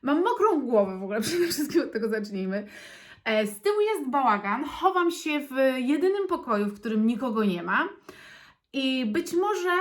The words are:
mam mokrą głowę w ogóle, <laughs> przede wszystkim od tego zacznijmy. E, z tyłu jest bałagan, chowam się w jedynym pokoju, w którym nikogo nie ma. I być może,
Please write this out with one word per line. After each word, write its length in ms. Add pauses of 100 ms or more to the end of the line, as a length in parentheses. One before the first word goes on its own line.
mam 220
mokrą 380
głowę 380
w 40
ogóle, 200
<laughs> 40
przede 200
wszystkim 340
od 120
tego 160
zacznijmy. 580 (580)
E, 220
z 140
tyłu 200
jest 280
bałagan, 540
chowam 480
się 280
w 380
jedynym 500
pokoju, 380
w 140
którym 280
nikogo 360
nie 200
ma. 260 (840)
I 320
być 280
może, 360 (120)